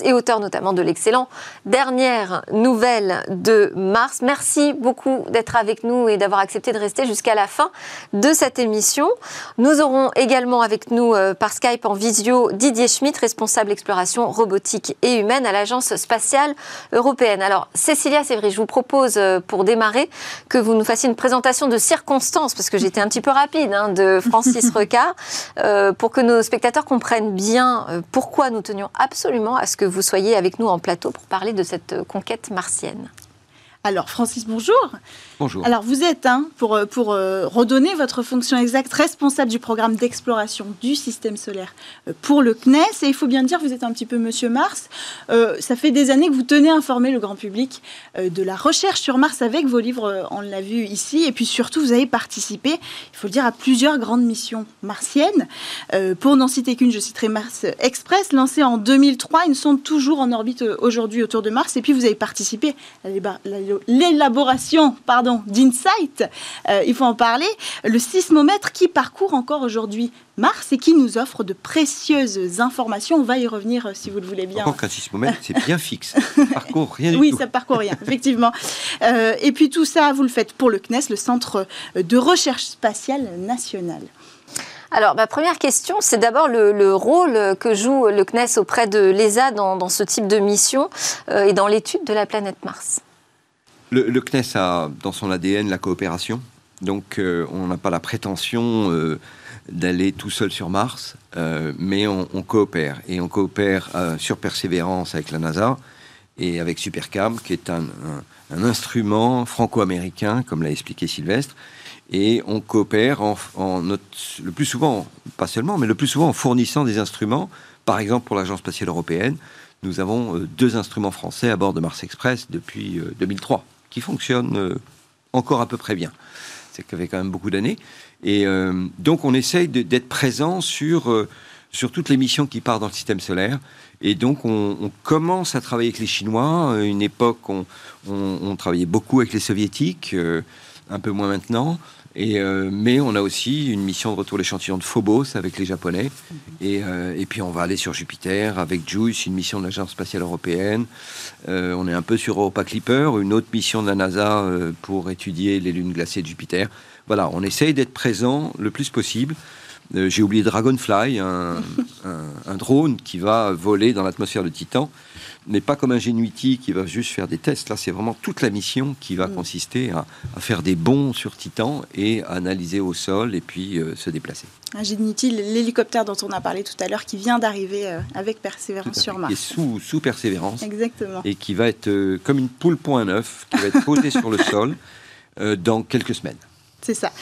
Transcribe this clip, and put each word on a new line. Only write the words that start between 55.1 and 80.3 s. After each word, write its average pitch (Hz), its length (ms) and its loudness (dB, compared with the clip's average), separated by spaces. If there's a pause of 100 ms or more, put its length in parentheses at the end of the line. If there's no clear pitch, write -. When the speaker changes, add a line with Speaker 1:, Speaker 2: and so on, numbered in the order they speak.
Speaker 2:
Euh, 190 180 2
pour 269 220 4
n'en 262 120 6
citer 254 280 0
qu'une, 247 160 4
je 220 80 -2
citerai - 300 -4
Mars 220 360 -6 (140)
Express, 370 520 0
lancée 269 300 4
en 240 160 4
deux 233 200 4
mille 277 200 6
trois, 339 300 2
une 277 80 4
sonde 277 260 4
toujours 285 380 2
en 247 120 2
orbite, 233 300 -2
euh, 220 200 0
aujourd'hui 226 420 2
autour 220 180 0
de 208 80 -2
Mars. 262 280 -2
Et 240 40 -2
puis, 285 120 4
vous 254 120 2
avez 214 80 6
participé 220 640 -2 (280)
à 190 60 -10
l'éba-, 196 340 -4
la, 202 140 -8 (300)
l'élaboration, 285 1080 4 (100)
pardon, 247 260 4 (160)
d'Insight, 262 800 2 (420)
euh, 196 180 4
il 247 80 4
faut 262 120 2
en 233 100 2
parler, 240 300 2 (400)
le 226 140 4
sismomètre 330 720 2
qui 359 160 4
parcourt 320 440 -2
encore 262 280 0
aujourd'hui 226 500 -2 (240)
Mars 285 380 0
et 254 40 2
qui 320 160 6
nous 254 240 4
offre 233 280 -4
de 190 80 -6
précieuses 220 1040 -2
informations. 240 560 0
On 294 80 6
va 247 140 2
y 247 100 0
revenir, 226 380 -2
euh, 202 80 -8
si - 160 -12
vous 196 100 -6
le 180 60 -10
voulez 190 200 -6
bien. 196 200 -4
Speaker 4:
Encore 143 100 0
qu'un 104 140 -6
sismomètre, - 520 -2
c'est - 140 -4 (100)
bien 170 120 2
fixe. - 380 -6 (100)
Speaker 2:
<laughs> - 100 -4
Speaker 4:
Ça 285 180 8
parcourt 160 420 -2
rien 160 160 2
du 165 60 4
Speaker 2:
Oui, 294 140 8
Speaker 4:
tout. 262 60 0
Speaker 2:
ça 262 100 -2
parcourt 247 300 0
rien, 208 240 -2
effectivement. 240 500 2 (520)
Euh, 226 360 4
et 269 140 4
puis 294 160 4
tout 320 160 2
ça, 294 260 4
vous 269 120 2
le 254 40 4
faites 240 240 -2